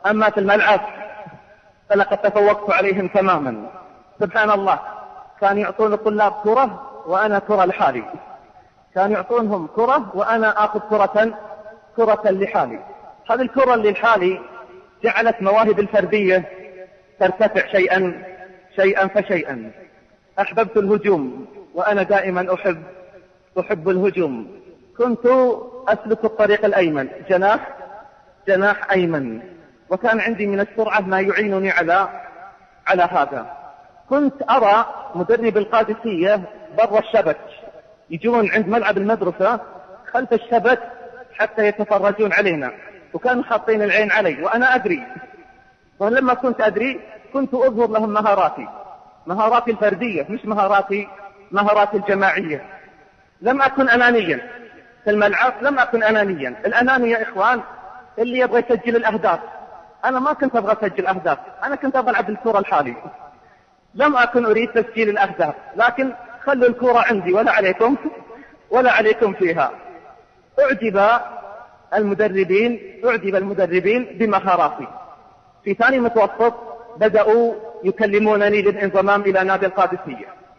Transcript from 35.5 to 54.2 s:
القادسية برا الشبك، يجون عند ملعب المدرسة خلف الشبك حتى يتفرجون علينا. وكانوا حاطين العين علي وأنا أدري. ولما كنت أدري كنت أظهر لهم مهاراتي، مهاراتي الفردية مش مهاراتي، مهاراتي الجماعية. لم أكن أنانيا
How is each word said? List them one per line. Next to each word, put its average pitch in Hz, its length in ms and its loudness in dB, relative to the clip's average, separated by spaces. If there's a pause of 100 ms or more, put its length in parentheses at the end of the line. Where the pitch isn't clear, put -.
القادسية 214 840 0 (360)
برا 214 220 2
الشبك، 175 380 0 (720)
يجون 208 420 0
عند 196 160 0
ملعب 208 300 0
المدرسة 202 640 0 (520)
خلف 254 220 -2
الشبك 233 460 2 (600)
حتى 214 280 0
يتفرجون 208 640 0
علينا. 165 380 0 (420)
وكانوا 247 300 0
حاطين 220 380 0
العين 202 300 2
علي 175 320 0
وأنا 240 320 2
أدري. 196 280 -2 (960)
ولما 247 340 2
كنت 247 280 -2
أدري 220 380 -2 (340)
كنت 269 200 -2
أظهر 247 340 2
لهم 220 220 0
مهاراتي، 202 580 0 (600)
مهاراتي 226 440 0
الفردية 202 580 -2
مش 214 160 -10
مهاراتي، 202 600 0 (440)
مهاراتي 208 460 2
الجماعية. 190 680 0 (760)
لم 269 200 0
أكن 269 280 2
أنانيا 233 600 2 (540)